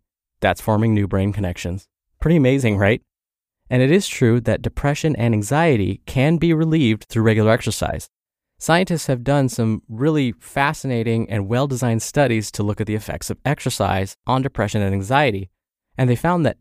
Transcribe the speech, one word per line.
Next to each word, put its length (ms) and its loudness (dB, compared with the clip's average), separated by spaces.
that's 220 0
forming 320 2
new 120 2
brain 280 0
connections. 560 -6
Pretty 160 4
amazing, 400 2
right? 240 2
And 120 2
it 100 4
is 160 2
true 340 2
that 200 0
depression 560 -2
and 160 2
anxiety 720 0
can 320 2
be 160 2
relieved 560 2
through 140 0
regular 280 4
exercise. 560 -2
Scientists 500 0
have 180 -2
done 240 2
some 400 -2
really 500 0
fascinating 920 -2
and 200 -4
well-designed 540 -2
studies 480 0
to 120 -4
look 160 -4
at 80 -6
the 80 -4
effects 340 -8
of 140 -8
exercise 720 -2
on 180 0
depression 380 -2
and 120 0
anxiety, 560 -2
and 120 2
they 60 2
found 300 0
that 160 -2